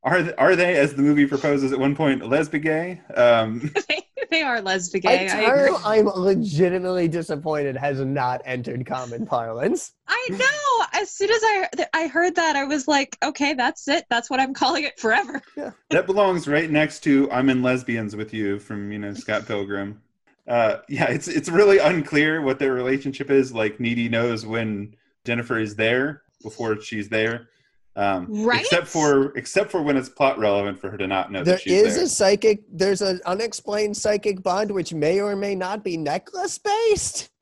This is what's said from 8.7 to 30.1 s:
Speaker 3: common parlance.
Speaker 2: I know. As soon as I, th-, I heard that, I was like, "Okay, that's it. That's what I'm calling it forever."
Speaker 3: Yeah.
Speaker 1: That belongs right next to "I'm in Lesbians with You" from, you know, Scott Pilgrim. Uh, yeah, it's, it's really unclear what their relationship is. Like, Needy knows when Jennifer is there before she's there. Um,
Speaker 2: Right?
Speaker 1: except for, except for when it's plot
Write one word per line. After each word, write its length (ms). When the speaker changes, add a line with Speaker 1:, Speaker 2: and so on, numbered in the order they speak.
Speaker 3:
common 400
parlance. 680
Speaker 2:
I 240
know. 720
As 100
soon 180
as 140
I, 320
th-, 180
I 140
heard 280
that, 200
I 100
was 220
like, 360
"Okay, 300
that's 340
it. 220
That's 200
what 100
I'm 140
calling 320
it 140
forever." 420
Speaker 3:
Yeah. 140
Speaker 1:
That 180
belongs 400
right 240
next 300
to 300
"I'm 180
in 120
Lesbians 540
with 180
You" 260
from, 320
you 80
know, 140
Scott 320
Pilgrim. 560
Uh, 300
yeah, 220
it's, 160
it's 220
really 300
unclear 640
what 180
their 140
relationship 560
is. 240
Like, 260
Needy 300
knows 360
when 500
Jennifer 340
is 160
there 480
before 400
she's 280
there. 400
Um, 320
Speaker 2:
Right? 340
Speaker 1:
except 260
for, 500
except 320
for 140
when 140
it's 120
plot 300